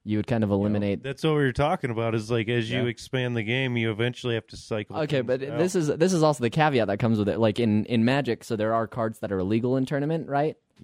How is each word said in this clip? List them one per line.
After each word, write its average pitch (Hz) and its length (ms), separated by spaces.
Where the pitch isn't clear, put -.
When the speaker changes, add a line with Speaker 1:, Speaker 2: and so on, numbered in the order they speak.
Speaker 1:
You 104 140
would 104 100
kind 113 160
of 101 80
eliminate 101 520
Speaker 2:
That's 135 200
what 160 100
we 147 100
were 131 100
talking 143 380
about. 113 240
Is 110 160
like 113 180
as 117 220
you 127 140
Speaker 3:
Yeah. - 40
Speaker 2:
expand 123 480
the 113 60
game, 123 340
you 113 140
eventually 120 440
have 110 140
to 101 80
cycle 110 400
Speaker 1:
Okay, 151 220
Speaker 2:
things 120 80
Speaker 1:
but 131 160
Speaker 2:
out. 131 160
Speaker 1:
this 185 160
is, 160 140
this 175 260
is 156 80
also 147 200
the 117 80
caveat 143 360
that 101 120
comes 113 200
with 101 100
it. 87 100
Like 113 220
in, 107 240
in 113 220
Magic, 127 360
so 113 140
there 107 160
are 113 140
cards 113 320
that 104 120
are 95 80
illegal 113 380
in 131 80
tournament, 151 440
right? 147 280